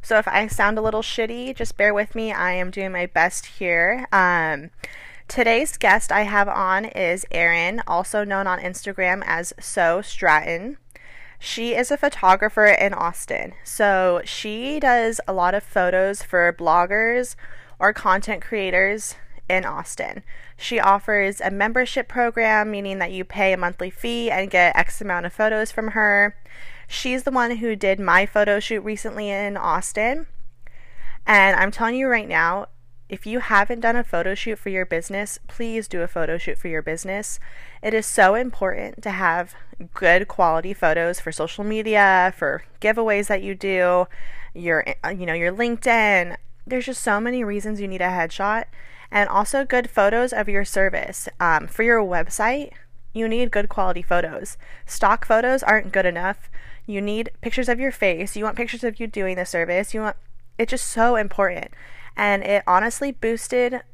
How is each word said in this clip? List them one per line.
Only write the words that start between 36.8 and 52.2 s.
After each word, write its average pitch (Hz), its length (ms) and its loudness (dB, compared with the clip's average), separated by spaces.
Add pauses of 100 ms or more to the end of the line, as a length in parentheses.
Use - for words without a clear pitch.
business. 190 580 -6 (420)
It 214 100 -2
is 220 120 0
so 196 300 6
important 220 680 -2
to 208 80 -4
have 180 420 -2 (400)
good 185 360 4
quality 170 440 2
photos 170 460 0
for 165 140 -6
social 170 320 -6
media, 208 720 4
for 143 260 -2 (160)
giveaways 214 480 2
that 196 140 0
you 196 120 -8
do, 185 520 2 (480)
your, 170 320 0 (180)
uh, 156 60 -4
you 180 160 -6
know, 160 80 -2
your 170 180 0
LinkedIn. 214 840 2 (280)
There's 247 200 -4
just 262 180 -8
so 208 160 2
many 240 240 -2
reasons 208 380 -4
you 202 60 -6
need 190 120 -8
a 180 60 0
headshot. 185 600 0 (480)
And 208 140 4
also - 380 4
good 247 240 2
photos 226 420 4
of 214 160 -2
your 202 160 4
service. - 640 0 (100)
Um, 165 300 4
for - 160 -2
your 233 180 6
website, 214 680 0 (420)